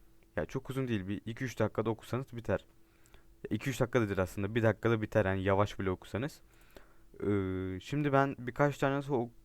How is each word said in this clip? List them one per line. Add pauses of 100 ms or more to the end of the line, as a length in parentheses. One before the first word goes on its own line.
(360)
Ya
çok
uzun
değil,
bir
iki
üç
dakikada
okusanız
biter. (800)
Ya
iki
üç
dakika
da
değil
aslında,
bir
dakikada
biter
yani
yavaş
bile
okusanız. (880)
Ee,
şimdi
ben
birkaç
tanesi
ok-, (120)